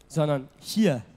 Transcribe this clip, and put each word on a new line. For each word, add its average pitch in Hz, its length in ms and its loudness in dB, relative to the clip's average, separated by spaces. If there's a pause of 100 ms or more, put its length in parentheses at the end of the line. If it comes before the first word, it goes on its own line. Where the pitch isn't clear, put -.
Sondern 147 420 -2 (100)
hier, 165 420 0 (160)